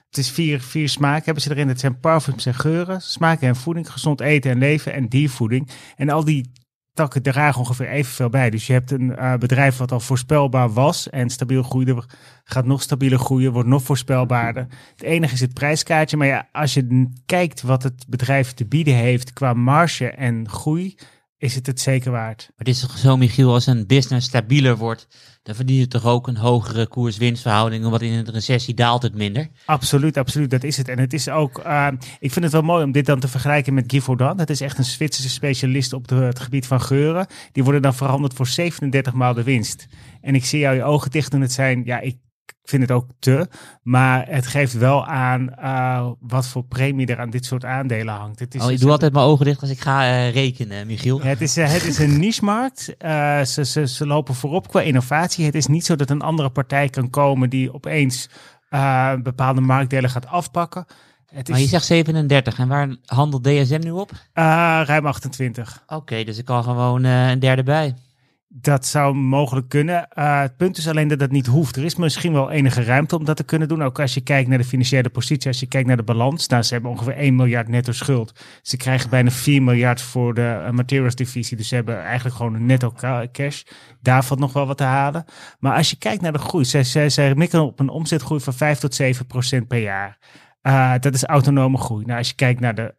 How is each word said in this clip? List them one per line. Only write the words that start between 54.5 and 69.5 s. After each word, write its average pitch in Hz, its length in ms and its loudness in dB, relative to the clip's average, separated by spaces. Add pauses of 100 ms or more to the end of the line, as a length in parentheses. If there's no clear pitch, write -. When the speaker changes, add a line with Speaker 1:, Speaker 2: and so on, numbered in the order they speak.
Speaker 1:
qua 190 120 2
innovatie. 151 640 0
Het 147 100 0
is 151 120 0
niet 156 180 2
zo 170 120 2
dat 139 140 0
een 143 120 -2
andere 151 280 -2
partij 139 380 0
kan 127 220 -4
komen 135 400 2
die 131 240 -2
opeens, 143 560 -2 (380)
eh, 135 540 2
bepaalde 131 380 0
marktdelen 131 500 2
gaat 127 160 -6
afpakken. 175 600 -4 (400)
Het 135 220 -12
Speaker 2:
Maar 127 100 0
je 135 60 4
Speaker 1:
is 135 60 2
Speaker 2:
zegt 175 140 2
zevenendertig, 151 760 2
en 127 100 0
waar 139 360 -2
handelt 135 400 0
D 139 40 0
S 139 220 4
M 156 100 0
nu 165 100 -4
op? 185 200 -6 (220)
Speaker 1:
Eh, 160 520 2
ruim 147 220 2
achtentwintig. 127 800 -6
Speaker 2:
Oké, 117 380 -8
dus 107 140 -8
er 120 60 -10
kan 123 180 0
gewoon, 123 420 0
eh, 127 260 4
een 127 80 0
derde 131 240 2
bij. 143 320 0 (640)
Speaker 1:
Dat 131 300 0
zou 139 280 0
mogelijk 131 540 0